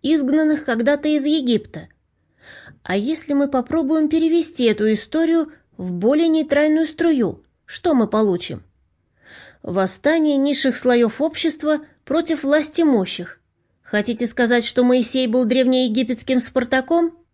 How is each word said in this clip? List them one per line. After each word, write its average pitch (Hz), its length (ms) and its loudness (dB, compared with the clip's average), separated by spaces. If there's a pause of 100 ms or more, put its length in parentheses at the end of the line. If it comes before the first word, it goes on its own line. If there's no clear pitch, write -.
изгнанных 302 640 2
когда-то 277 420 0
из 302 160 0
Египта. 254 640 -2 (960)
А 185 140 -2
если 285 340 -4
мы 285 160 2
попробуем 302 600 0
перевести 320 560 0
эту 214 260 2
историю 320 640 0 (240)
в 180 160 -8
более 269 340 2
нейтральную 311 600 2
струю, 311 580 -2 (180)
что - 300 -4
мы 233 140 2
получим? 202 560 -2 (1000)
Восстание 285 720 0
низших 269 420 0
слоёв 240 440 2
общества 311 580 -2 (240)
против 330 400 -2
власть 302 380 0
имущих. 202 580 -2 (420)
Хотите 226 440 -4
сказать, 233 400 0
что - 180 0
Моисей 247 440 2
был 247 180 0
древнеегипетским 254 920 0
Спартаком? 262 760 -2 (180)